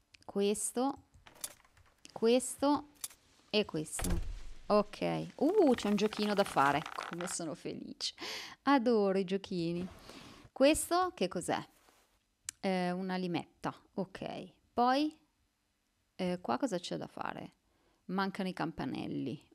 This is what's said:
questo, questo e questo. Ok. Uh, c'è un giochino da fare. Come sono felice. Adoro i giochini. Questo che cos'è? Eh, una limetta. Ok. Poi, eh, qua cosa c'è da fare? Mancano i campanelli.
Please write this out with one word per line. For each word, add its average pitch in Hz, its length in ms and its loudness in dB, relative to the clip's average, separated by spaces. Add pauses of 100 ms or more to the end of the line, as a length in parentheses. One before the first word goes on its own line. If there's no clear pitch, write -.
(240)
questo, 214 800 0 (1120)
questo 269 760 2 (640)
e 208 140 4
questo. 170 560 -2 (460)
Ok. 175 600 0 (100)
Uh, 320 380 6
c'è 214 140 -2
un 208 80 4
giochino 208 380 0
da 196 100 4
fare. 143 380 2 (280)
Come 175 180 -6
sono 165 260 -6
felice. - 600 -10 (480)
Adoro 220 560 4
i 196 60 2
giochini. 180 640 -2 (760)
Questo 339 520 4
che 180 140 0
cos'è? 160 380 -4 (920)
Eh, 185 320 2
una 185 240 -4
limetta. 175 580 -4 (200)
Ok. - 580 -8 (200)
Poi, 262 460 2 (960)
eh, 180 260 -2
qua 240 180 -2
cosa 202 200 0
c'è 175 180 -6
da - 100 -6
fare? - 480 -10 (520)
Mancano 190 420 -4
i 175 40 -4
campanelli. 143 1040 -6